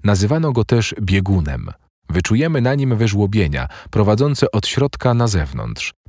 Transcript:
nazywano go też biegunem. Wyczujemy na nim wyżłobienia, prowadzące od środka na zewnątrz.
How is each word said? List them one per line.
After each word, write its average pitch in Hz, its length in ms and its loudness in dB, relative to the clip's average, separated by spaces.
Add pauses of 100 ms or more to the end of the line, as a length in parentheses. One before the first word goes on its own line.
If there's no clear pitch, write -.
nazywano 107 480 2
go 117 140 0
też 117 360 0
biegunem. 92 680 -2 (400)
Wyczujemy 127 520 0
na 127 140 2
nim 131 220 0
wyżłobienia, 101 680 0 (220)
prowadzące 127 600 2
od 104 160 -2
środka 127 460 0
na 120 140 2
zewnątrz. 65 640 -4 (160)